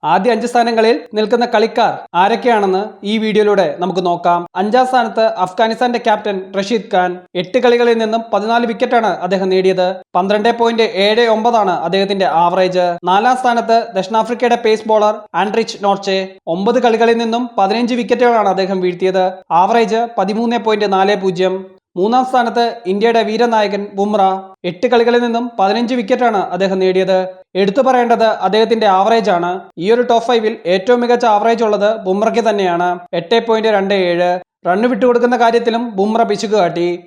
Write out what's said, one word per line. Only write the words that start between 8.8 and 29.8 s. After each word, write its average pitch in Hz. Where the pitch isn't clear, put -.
അദ്ദേഹം 185
നേടിയത്. 185
പന്ത്രണ്ട് 208
പോയിന്റ് 233
ഏഴ് 214
ഒമ്പതാണ് 220
അദ്ദേഹത്തിന്റെ 190
ആവറേജ്. 175
നാലാം 208
സ്ഥാനത്ത് 233
ദക്ഷിണാഫ്രിക്കയുടെ 226
പേസ് 214
ബോളർ 214
ആൻഡ്രിച്ച് 202
നോർച്ചെ. 190
ഒമ്പത് 220
കളികളിൽ 233
നിന്നും 233
പതിനഞ്ച് 220
wicket-ുകളാണ് 233
അദ്ദേഹം 190
വീഴ്ത്തിയത്. 185
ആവറേജ് 220
പതിമൂന്ന് 220
പോയിന്റ് 214
നാല് 196
പൂജ്യം. 185
മൂന്നാം 226
സ്ഥാനത്ത് 233
ഇന്ത്യയുടെ 220
വീരനായകൻ 214
ബുംറ. 202
എട്ട് 175
കളികളിൽ 233
നിന്നും 240
പതിനഞ്ച് 220
wicket-ാണ് 226
അദ്ദേഹം 190
നേടിയത്. 185
എടുത്തു 196
പറയേണ്ടത് 240
അദ്ദേഹത്തിന്റെ 220
ആവറേജ് 202
ആണ്. 180
ഈ 190